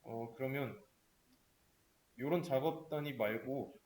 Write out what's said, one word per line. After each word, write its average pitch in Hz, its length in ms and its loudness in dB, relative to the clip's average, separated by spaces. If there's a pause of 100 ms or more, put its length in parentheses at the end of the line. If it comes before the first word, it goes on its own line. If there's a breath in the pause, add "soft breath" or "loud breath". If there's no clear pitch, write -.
어, 117 340 -6
그러면 131 440 -2 (1400)
요런 151 260 2
작업 147 440 2
단위 147 260 -2
말고 117 720 0